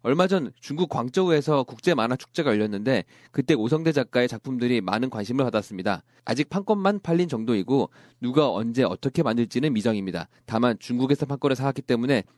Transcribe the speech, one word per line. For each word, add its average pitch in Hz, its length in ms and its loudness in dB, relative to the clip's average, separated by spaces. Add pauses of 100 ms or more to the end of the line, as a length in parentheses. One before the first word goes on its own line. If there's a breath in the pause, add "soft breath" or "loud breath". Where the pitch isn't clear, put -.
얼마 151 240 2
전 175 340 0
중국 156 300 -4
광저우에서 147 760 2
국제 120 300 -2
만화 123 220 0
축제가 143 360 -2
열렸는데 107 520 0 (280 soft breath)
그때 143 220 0
오성대 156 380 0
작가의 127 360 0
작품들이 123 540 -2
많은 110 300 -2
관심을 120 340 -2
받았습니다. 101 560 -2 (240 soft breath)
아직 131 240 -2
판권만 202 520 0
팔린 175 260 0
정도이고 113 640 0 (280 soft breath)
누가 131 300 2
언제 113 340 0
어떻게 117 380 -2
만들지는 123 520 0
미정입니다. 98 540 -2 (200 soft breath)
다만 113 320 2
중국에서 131 480 0
판권을 135 280 -2
사왔기 131 280 -4
때문에 120 400 0 (140)